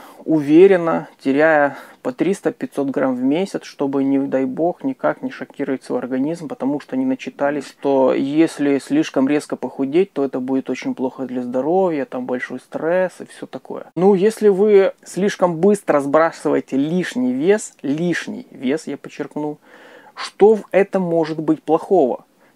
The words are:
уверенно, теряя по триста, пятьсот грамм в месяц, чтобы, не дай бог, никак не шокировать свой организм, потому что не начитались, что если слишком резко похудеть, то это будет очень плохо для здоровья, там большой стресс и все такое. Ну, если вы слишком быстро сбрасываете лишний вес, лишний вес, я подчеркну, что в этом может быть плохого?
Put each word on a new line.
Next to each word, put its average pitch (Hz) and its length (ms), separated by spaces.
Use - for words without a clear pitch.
уверенно, 165 840
теряя 143 580
по 131 120
триста, 165 400
пятьсот 139 360
грамм 135 240
в 123 80
месяц, 156 440
чтобы, 139 400
не 139 140
дай 135 260
бог, 143 400
никак 151 360
не 127 100
шокировать 135 520
свой 131 160
организм, 135 480
потому 135 320
что - 160
не 131 80
начитались, 139 640
что 131 460
если 143 640
слишком 139 480
резко 147 300
похудеть, 139 560
то 139 100
это 135 160
будет 131 300
очень 131 260
плохо 127 300
для 127 180
здоровья, 147 640
там 127 200
большой 127 360
стресс 175 580
и - 60
все - 220
такое. - 480
Ну, 190 180
если 208 340
вы 196 460
слишком 180 540
быстро 170 420
сбрасываете 143 800
лишний 139 560
вес, 185 480
лишний 147 680
вес, 139 380
я 143 100
подчеркну, 147 600
что - 400
в 196 160
этом 190 320
может 165 380
быть 151 200
плохого? 156 640